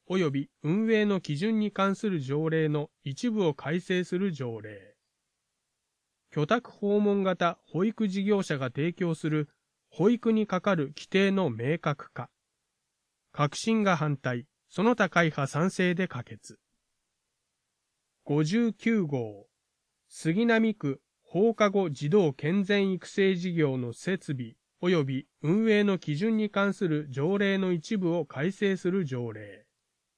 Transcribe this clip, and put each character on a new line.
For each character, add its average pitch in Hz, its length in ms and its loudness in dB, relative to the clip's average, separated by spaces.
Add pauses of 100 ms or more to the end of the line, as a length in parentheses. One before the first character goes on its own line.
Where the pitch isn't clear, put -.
及 175 240 0
び 139 200 -4 (120)
運 214 300 0
営 214 140 4
の 196 160 0
基 147 160 -4
準 220 200 0
に 214 140 0
関 196 240 0
す 214 140 -2
る 175 100 -2
条 147 300 -2
例 160 180 2
の 147 220 -2 (140)
一 143 260 -4
部 214 160 2
を 151 80 2
改 160 260 -4
正 180 240 -2
す 180 140 -4
る 190 140 0
条 120 280 -6
例。 104 360 -18 (1300)
居 151 160 -2
宅 240 240 -2
訪 208 300 0
問 202 220 2
型 180 340 0 (160)
保 175 140 0
育 220 200 -2
事 196 180 -2
業 202 180 2
者 151 160 -4
が 131 80 -4
提 147 260 -2
供 170 220 -2
す 156 160 -4
る 151 180 -2 (400)
保 - 220 2
育 233 220 2
に 214 140 2
か 185 140 -2
か 202 140 2
る 147 140 -2
規 - 200 -16
定 196 220 2
の 190 180 2
明 123 300 -2
確 - 340 -4
化。 123 160 -10 (1080)
革 147 200 0
新 226 260 0
が 190 140 2
反 147 200 0
対。 123 300 -4 (220)
そ - 160 -2
の 240 100 4
他 202 140 0
会 170 180 2
派 143 220 -2
賛 170 240 0
成 180 240 0
で 185 100 -2
可 127 160 -8
決。 - 380 -18 (1600)
五 147 200 2
十 220 280 2
九 226 300 0
号。 117 460 -6 (600)
杉 180 380 0
並 226 300 2
区 135 240 -4 (200)
放 214 320 0
課 214 160 4
後 190 220 2
児 147 200 -4
童 175 220 4
健 180 300 -2
全 196 300 2
育 180 160 -6
成 190 260 2
事 180 180 -4
業 151 240 0
の 123 160 -4
設 175 400 -6
備 123 220 -8 (260)
及 175 220 2
び 135 240 -4 (160)
運 208 300 2
営 208 100 6
の 202 160 2
基 151 160 -4
準 214 220 0
に 214 120 0
関 196 260 0
す 190 120 -2
る 151 240 0
条 143 260 0
例 196 220 2
の 185 140 0
一 180 240 -2
部 175 180 0
を 170 100 -2
改 156 280 -4
正 190 240 0
す 185 120 -4
る 185 160 0
条 123 280 -6
例。 104 340 -16 (520)